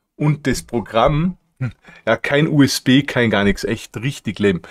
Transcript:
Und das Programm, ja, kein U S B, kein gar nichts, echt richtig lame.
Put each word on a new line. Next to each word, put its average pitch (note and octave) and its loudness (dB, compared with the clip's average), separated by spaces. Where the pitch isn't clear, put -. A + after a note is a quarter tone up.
Und D3 -2
das B2 -2
Programm, C#3+ 0
ja, A#2 2
kein D3 0
U C#3+ 4
S - 0
B, C3+ 4
kein A#2+ 0
gar G2+ 2
nichts, G2+ 0
echt - -6
richtig A2+ -8
lame. G2 2